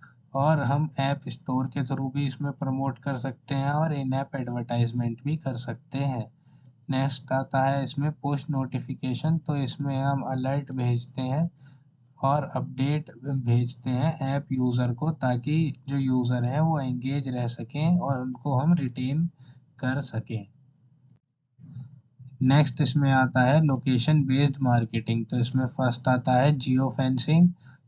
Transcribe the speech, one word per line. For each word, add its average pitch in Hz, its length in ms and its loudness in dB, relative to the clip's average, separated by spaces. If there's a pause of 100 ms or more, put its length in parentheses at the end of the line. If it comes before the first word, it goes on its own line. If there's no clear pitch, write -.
(340)
और 147 260 4
हम 143 300 0 (100)
ऐप 139 280 0
स्टोर 127 400 -2
के 135 160 -4
through 135 300 -4
भी 143 120 0
इसमें 143 260 -4
प्रमोट 135 480 -4
कर 139 160 -4
सकते 123 400 -6
हैं 135 160 0
और 156 240 0
in 135 180 -4
app 135 280 -4
advertisement 120 840 -2
भी 156 120 -2
कर 127 180 -4
सकते 117 420 -8
हैं। 131 340 -4 (580)
Next 135 420 -2
आता 135 320 0
है 135 200 0
इसमें 143 280 -2
पुश 143 380 -4
notification। 131 880 -2
तो 151 180 -4
इसमें 139 420 -2
हम 135 240 0
alert 131 500 -4
भेजते 120 500 -2
हैं 139 300 -2 (720)
और 139 320 0
update 131 540 -2 (160)
भेजते 120 640 0
हैं 139 300 0
ऐप 139 320 -2
user 123 420 0
को 147 180 -2
ताकि 135 640 0 (140)
जो 139 100 -2
user 123 460 0
हैं 127 160 0
वो 160 200 2
engage 131 480 -4
रह 123 200 -2
सकें 147 520 0
और 131 220 -2
उनको 127 380 -2
हम 156 140 4
retain 135 540 -2 (520)
कर 131 220 -2
सकें। 107 460 -6 (1900)
Next 139 400 4
इसमें 139 300 4
आता 131 300 4
है 147 240 6
location 135 580 2
based 135 380 2
marketing। 117 640 0
तो 123 140 -2
इसमें 127 260 0
first 123 420 -2
आता 127 260 2
है 139 240 4
जियो 127 320 0
फेंसिंग। 135 600 4 (380)